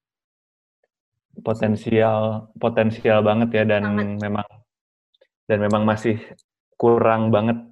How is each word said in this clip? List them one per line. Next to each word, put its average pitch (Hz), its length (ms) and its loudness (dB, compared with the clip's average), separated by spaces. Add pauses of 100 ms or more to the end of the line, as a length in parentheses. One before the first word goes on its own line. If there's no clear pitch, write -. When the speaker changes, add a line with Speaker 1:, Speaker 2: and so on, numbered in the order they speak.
(1400)
Speaker 1:
Potensial, 110 1200 -2
potensial 110 640 0
banget 113 240 2
ya, 110 160 0
dan 107 160 0
Speaker 2:
Sangat. 104 400 -4
Speaker 1:
memang, 104 260 -6 (1040)
dan 107 80 2
memang 104 240 0
masih 107 400 0 (560)
kurang 113 560 2
banget 117 380 0